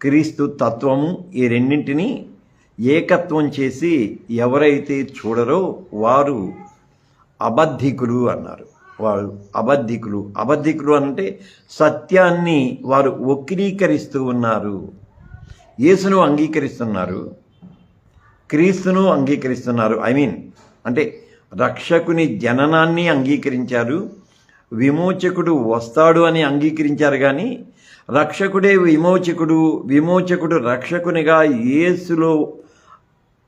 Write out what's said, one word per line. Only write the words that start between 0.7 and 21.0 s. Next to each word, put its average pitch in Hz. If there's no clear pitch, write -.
ఈ 127
రెండింటినీ 139
ఏకత్వం 156
చేసి 135
ఎవరైతే 139
చూడరో 120
వారు 117
అబద్ధికులు 123
అన్నారు. -
వారు 101
అబద్ధికులు. 110
అబద్ధికులు 143
అంటే 139
సత్యాన్ని 170
వారు 135
వక్రీకరిస్తూ 147
ఉన్నారు. 107
యేసును 190
అంగీకరిస్తున్నారు, 135
క్రీస్తును 185
అంగీకరిస్తున్నారు. 123
I 123
mean, 131
అంటే 123